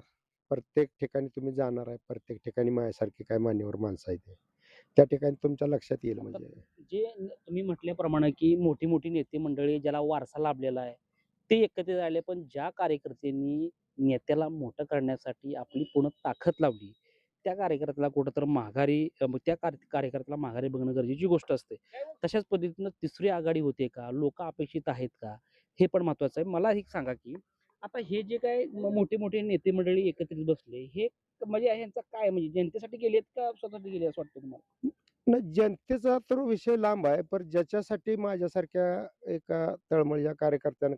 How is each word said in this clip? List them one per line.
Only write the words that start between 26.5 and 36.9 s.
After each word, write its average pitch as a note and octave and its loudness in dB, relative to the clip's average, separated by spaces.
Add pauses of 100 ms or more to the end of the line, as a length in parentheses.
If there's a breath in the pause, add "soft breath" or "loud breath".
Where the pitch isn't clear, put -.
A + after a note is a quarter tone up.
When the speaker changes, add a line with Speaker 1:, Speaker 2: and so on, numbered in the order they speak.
Speaker 2:
मला F#3 2
एक G3+ -2
सांगा C3 -6
की A#2+ -16 (480)
आता G#3 -12
हे G#3 -4
जे A3 -6
काय A#3+ 0
म-, G3+ -4
मोठे G#3 2
मोठे G#3 -2
नेते F#3+ 0
मंडळी F#3 2
एकत्रित D#3 -4
बसले, B2+ -2
हे D#3 -4
क-, - -12
म्हणजे A3 0
ह्यांचं A3 -8
काय, G#3+ -2
म्हणजे F3 -2
जनतेसाठी G3 -4
गेलेत A3 2
का A#3+ -6
स्वतःसाठी G3+ -12
गेले E3+ -2
असं D#3 -4
वाटतं - -12
तुम्हाला? - -10 (380)
Speaker 1:
नाही, A#3 4
जनतेचा G#3+ 2
तर B3+ 0
विषय A#3 2
लांब G#3 2